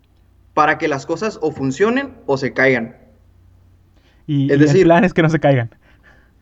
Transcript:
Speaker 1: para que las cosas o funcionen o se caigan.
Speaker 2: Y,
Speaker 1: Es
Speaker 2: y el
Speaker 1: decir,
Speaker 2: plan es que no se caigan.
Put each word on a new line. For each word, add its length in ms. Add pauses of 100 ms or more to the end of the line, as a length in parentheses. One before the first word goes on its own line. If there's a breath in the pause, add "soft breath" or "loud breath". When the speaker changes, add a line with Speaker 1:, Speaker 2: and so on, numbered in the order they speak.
(520)
Speaker 1:
para 240
que 120
las 160
cosas 360
o 100
funcionen 640 (100)
o 120
se 160
caigan. 440 (1300)
Speaker 2:
Y, 260
Speaker 1:
Es 60
Speaker 2:
y 100
el 40
Speaker 1:
decir, 80
Speaker 2:
plan 240
es 80
que 80
no 80
se 100
caigan. 320 (720 soft breath)